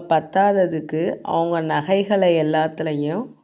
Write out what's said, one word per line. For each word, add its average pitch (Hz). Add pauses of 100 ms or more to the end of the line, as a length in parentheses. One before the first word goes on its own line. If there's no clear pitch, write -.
பத்தாததுக்கு 165 (200)
அவங்க 170
நகைகளை 185
எல்லாத்துலேயும் 160 (200)